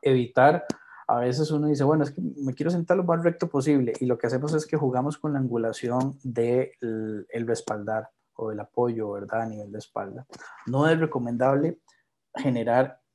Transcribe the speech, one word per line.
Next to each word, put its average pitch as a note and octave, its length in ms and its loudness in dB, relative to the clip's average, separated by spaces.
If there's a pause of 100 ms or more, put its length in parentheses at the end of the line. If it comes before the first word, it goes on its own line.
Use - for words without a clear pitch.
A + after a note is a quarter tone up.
Evitar, C3 640 4 (420)
a A#2 120 2
veces B2+ 320 0
uno D3+ 160 0
dice, C#3 180 2
"Bueno, D3+ 180 4
es C#3 80 -2
que - 100 -10
me C3+ 340 -6
quiero D#3 160 -2
sentar F3 260 2
lo G3 80 0
más E3 180 2
recto E3+ 260 0
posible", C#3 520 2
y B2+ 60 0
lo B2 100 2
que - 100 -4
hacemos C3+ 280 -2
es D3+ 120 0
que D#3+ 100 -2
jugamos C#3+ 420 0
con D3+ 160 -2
la C#3+ 40 0
angulación B2 840 -2
del, A#2 1080 -2
el A#2 160 -4
respaldar A2 640 -4 (240)
o A2+ 160 -6
del G#2 100 -8
apoyo, A2+ 500 -2
¿verdad? G2+ 320 -4
A A2+ 40 -4
nivel G#2+ 240 -12
de G#2+ 80 -10
espalda. G#2+ 480 -10 (400)
No C#3 220 2
es E3 100 4
recomendable C3+ 800 0 (560)
generar A#2+ 640 0 (140)